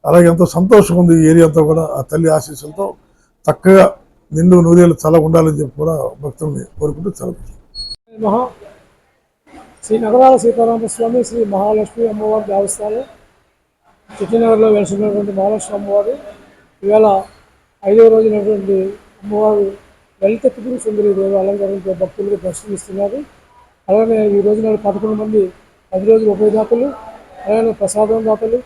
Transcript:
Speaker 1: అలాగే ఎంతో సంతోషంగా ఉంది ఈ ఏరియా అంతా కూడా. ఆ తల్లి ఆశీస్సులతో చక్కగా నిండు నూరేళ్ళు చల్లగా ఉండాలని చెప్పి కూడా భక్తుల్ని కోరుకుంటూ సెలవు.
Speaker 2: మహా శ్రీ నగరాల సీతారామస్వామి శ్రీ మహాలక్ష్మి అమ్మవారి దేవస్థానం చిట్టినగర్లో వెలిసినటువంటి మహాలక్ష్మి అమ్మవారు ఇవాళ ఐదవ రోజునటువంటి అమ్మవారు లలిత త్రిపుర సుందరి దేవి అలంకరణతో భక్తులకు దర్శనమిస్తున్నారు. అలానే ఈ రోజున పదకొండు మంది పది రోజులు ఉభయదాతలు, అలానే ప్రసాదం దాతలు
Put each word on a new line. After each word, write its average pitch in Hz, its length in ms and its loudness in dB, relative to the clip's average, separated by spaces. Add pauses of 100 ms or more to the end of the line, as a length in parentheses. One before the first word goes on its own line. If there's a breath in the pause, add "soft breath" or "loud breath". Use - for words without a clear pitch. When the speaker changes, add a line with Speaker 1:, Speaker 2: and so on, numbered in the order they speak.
Speaker 1:
అలాగే 170 240 4
ఎంతో 170 180 2
సంతోషంగా 190 540 2
ఉంది 175 160 4
ఈ 160 140 4
ఏరియా 165 180 6
అంతా 156 140 2
కూడా. 160 220 2 (120)
ఆ 135 60 -6
తల్లి 160 280 -2
ఆశీస్సులతో 156 560 -4 (600)
చక్కగా 190 400 6 (460)
నిండు 170 240 4
నూరేళ్ళు 170 400 6
చల్లగా 160 300 2
ఉండాలని 160 320 2
చెప్పి 139 200 -6
కూడా 160 180 -4 (260)
భక్తుల్ని 143 420 -8 (140)
కోరుకుంటూ 151 340 -6
సెలవు. 185 240 -12 (840)
Speaker 2:
మహా 220 220 -2 (1400)
శ్రీ 220 160 -2
నగరాల 247 400 4
సీతారామస్వామి 233 840 -2
శ్రీ 233 200 -6
మహాలక్ష్మి 208 640 -2
అమ్మవారి 214 400 -4
దేవస్థానం 208 580 -4 (1040)
చిట్టినగర్లో 226 600 0
వెలిసినటువంటి 202 600 -2
మహాలక్ష్మి 202 440 -4
అమ్మవారు 202 380 -2 (680)
ఇవాళ 214 240 2 (760)
ఐదవ 220 240 6
రోజునటువంటి 208 680 0 (420)
అమ్మవారు 208 460 0 (560)
లలిత 220 260 -2
త్రిపుర 247 300 -6
సుందరి 208 360 -2
దేవి 196 260 -2
అలంకరణతో 196 540 -4
భక్తులకు 196 500 -6
దర్శనమిస్తున్నారు. 196 760 -8 (680)
అలానే 220 300 0 (100)
ఈ 202 140 2
రోజున 214 340 0
పదకొండు 208 400 -4
మంది 214 260 -2 (520)
పది 190 120 -4
రోజులు 220 260 4
ఉభయదాతలు, 214 560 0 (540)
అలానే 220 300 -2
ప్రసాదం 214 540 -2
దాతలు 220 400 -2